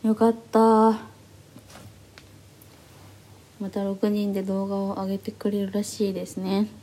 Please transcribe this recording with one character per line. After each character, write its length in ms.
よ 120
か 140
っ 60
た。 420
ま 120
た 120
六 260
人 240
で 80
動 240
画 120
を 160
上 140
げ 120
て 120
く 200
れ 140
る 60
ら 120
し 260
い 40
で 120
す 120
ね。 300